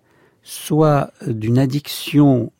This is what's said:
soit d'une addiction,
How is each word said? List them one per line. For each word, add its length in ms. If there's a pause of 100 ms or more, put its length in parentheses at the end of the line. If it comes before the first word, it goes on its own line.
(420)
soit 720 (140)
d'une 320
addiction, 1000